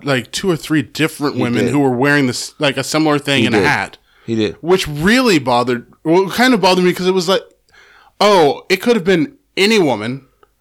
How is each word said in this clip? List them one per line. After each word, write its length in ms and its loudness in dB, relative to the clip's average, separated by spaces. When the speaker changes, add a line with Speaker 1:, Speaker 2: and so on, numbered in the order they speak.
Speaker 1:
like, 300 -4
two 180 -4
or 60 0
three 260 -2
different 540 -4
Speaker 2:
He 60 -2
Speaker 1:
women 240 -2
Speaker 2:
did. 60 -2
Speaker 1:
who 80 0
were 140 0
wearing 320 2
this, 320 -6
like, 200 -2
a 60 -4
similar 340 0
thing 240 -2
Speaker 2:
He 60 2
Speaker 1:
in 60 -2
a 40 2
Speaker 2:
did. 80 2
Speaker 1:
hat. 320 -4
Speaker 2:
He 100 -4
did. 280 -2
Speaker 1:
Which 260 0
really 500 0
bothered, 540 -2
well, 240 2
it 60 -10
kind 220 2
of 80 0
bothered 220 2
me 100 4
'cause 120 -4
it 80 0
was 140 -2
like, 140 0
oh, 480 4
it 120 0
could 160 2
have 80 -2
been 320 0
any 220 2
woman. 480 -2